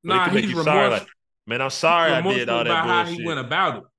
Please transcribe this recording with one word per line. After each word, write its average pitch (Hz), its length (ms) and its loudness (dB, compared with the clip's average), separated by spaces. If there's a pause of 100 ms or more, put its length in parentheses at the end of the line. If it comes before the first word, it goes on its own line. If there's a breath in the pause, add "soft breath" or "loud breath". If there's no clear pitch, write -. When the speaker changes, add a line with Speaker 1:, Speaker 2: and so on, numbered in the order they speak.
Speaker 1:
but 170 100 0
Speaker 2:
Nah, 185 80 4
Speaker 1:
it - 40 2
can 180 80 0
make 220 100 2
Speaker 2:
he's 202 100 -4
Speaker 1:
you 165 80 -2
sorry. 151 220 4
Speaker 2:
remorseful. 117 240 0
Speaker 1:
Like, - 60 -20 (320)
"Man, 120 140 -4
I'm 135 100 -2
sorry 165 420 2
I 131 80 2
did - 40 -4 (240)
Speaker 2:
Remorseful 117 60 0
Speaker 1:
all 117 100 0
that - 60 -2
Speaker 2:
about 165 160 0
how 175 180 0
Speaker 1:
bullshit." 170 160 -8
Speaker 2:
he 170 60 -8
went 156 140 -4
about 151 380 -2
it. - 40 -16 (160)